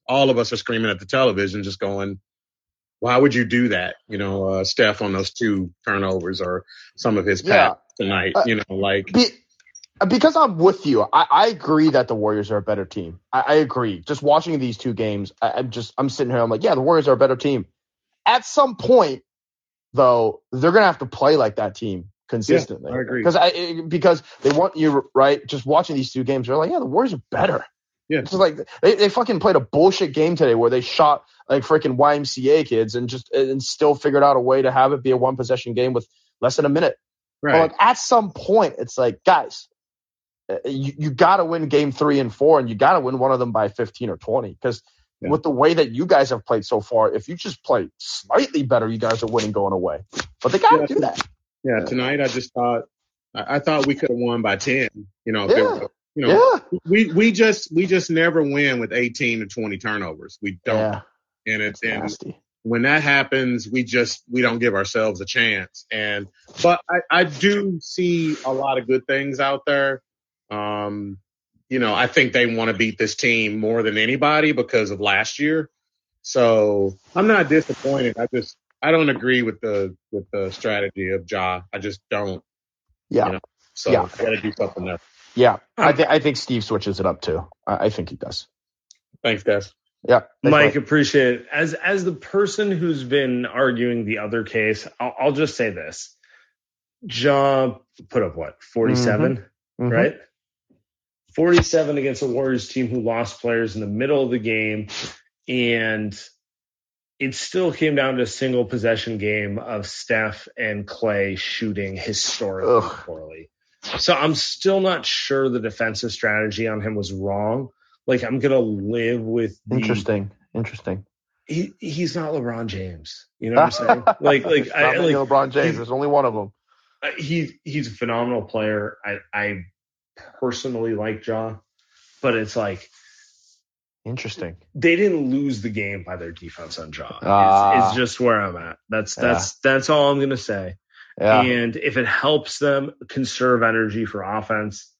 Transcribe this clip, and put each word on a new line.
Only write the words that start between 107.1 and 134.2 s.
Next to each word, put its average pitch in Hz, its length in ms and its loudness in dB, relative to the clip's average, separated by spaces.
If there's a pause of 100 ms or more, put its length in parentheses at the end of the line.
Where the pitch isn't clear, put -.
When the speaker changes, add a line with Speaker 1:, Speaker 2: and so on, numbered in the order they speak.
Speaker 3:
it 135 160 -4
still 180 360 -2
came 151 240 0
down 135 220 0
to 123 60 0
a 117 40 0
single 127 380 -2
possession 113 540 -2
game 104 400 -4
of 104 280 -8
Steph 110 600 -6 (100)
and 104 300 -6
Klay 101 500 -2
shooting 98 580 -6
historically 101 800 -4
Speaker 2:
Ugh. 107 140 0 (140)
Speaker 3:
poorly. 80 440 -16 (500)
So - 160 2
I'm 151 200 0
still - 440 -2
not 180 260 -2
sure 135 440 -2
the 120 100 -4
defensive 110 520 -6
strategy 107 560 -2
on 107 140 -6
him 107 140 -6
was 98 180 -6
wrong. 104 560 -4 (380)
Like, 127 160 -2
I'm 123 160 -4
gonna 131 200 2
live 113 640 -2
with 110 460 -4
the 110 80 -4
Speaker 2:
Interesting. 107 560 -2 (240)
Interesting. 98 500 -8 (400)
Speaker 3:
He, 170 340 -6
he's 165 360 -6
not 156 180 -4
LeBron 117 340 -6
James. 92 600 -12 (120)
You 110 120 -4
know 120 100 2
what - 180 2
I'm - 80 -2
saying? 233 240 2
Speaker 2:
<laughs> - 100 -8
Speaker 3:
Like, 143 240 4
like, 143 200 2
Speaker 2:
Stop - 120 -8
Speaker 3:
I, 135 200 2
Speaker 2:
making 165 200 2
Speaker 3:
like, 135 120 -2
Speaker 2:
LeBron 135 220 2
James. 139 160 0
Speaker 3:
he's 156 100 -2
Speaker 2:
There's 117 140 -10
only 139 160 -2
one 143 180 4
of 113 100 -2
'em. 104 160 -6 (520)
Speaker 3:
uh, 147 140 -4
he, 160 460 -4
he's 143 240 -6
a 113 40 -12
phenomenal 117 520 -4
player. 107 640 -4
I, 101 120 -6 (160)
I 104 260 -6 (800)
personally 120 560 -4
like 107 320 -6
Ja, 110 300 -6 (640)
but 120 140 0
it's 107 200 -6
like 101 340 -6 (1160)
Speaker 2:
Interesting. 107 520 -10 (180)